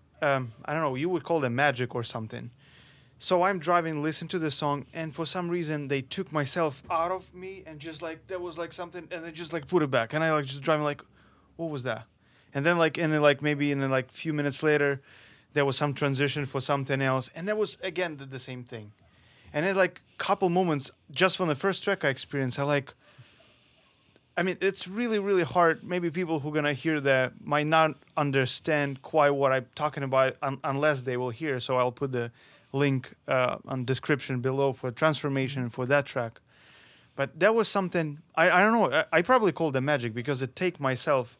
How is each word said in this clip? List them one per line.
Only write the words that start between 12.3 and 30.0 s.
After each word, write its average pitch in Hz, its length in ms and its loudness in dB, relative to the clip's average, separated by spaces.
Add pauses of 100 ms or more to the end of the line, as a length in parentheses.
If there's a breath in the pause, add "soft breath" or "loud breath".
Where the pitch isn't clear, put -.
And 143 140 -2
then, 170 140 4
like, 160 180 4
and 160 160 0
then, 151 80 2
like, 147 220 6
maybe 147 280 0
in, 139 180 -2
like, 131 220 0
few 160 220 -6
minutes 143 300 0
later, 143 380 2 (520 loud breath)
there 143 120 4
was 135 120 0
some 147 160 0
transition 139 520 0
for 131 160 -6
something 139 380 -2
else, 131 360 0
and 170 120 -8
that 214 100 -2
was, 214 260 -4
again, 170 340 -4
the, 139 80 -14
the 135 140 -12
same 123 240 -10
thing. 107 280 -12 (640 soft breath)
And 151 120 0
then, 190 100 0
like, 185 260 2 (160)
couple 190 320 2
moments, 170 400 0 (220)
just 180 260 2
from 185 100 0
the 151 80 0
first 190 280 -2
track 190 200 -2
I 147 60 2
experienced, 135 480 -4
I, 143 60 -2
like, 143 320 -2 (1400 soft breath)
I 175 80 0
mean, 180 180 -2
it's 190 260 0
really, 220 320 -2
really 196 240 2
hard. 165 400 2
Maybe 175 260 -2
people 160 300 -2
who 147 120 -6
gonna 147 220 0
hear 156 280 -2
that 135 320 2 (120)
might 147 220 0
not 160 240 4 (260)
understand 139 840 0
quite 147 280 4
what 139 200 2
I'm 131 240 0
talking 147 260 -4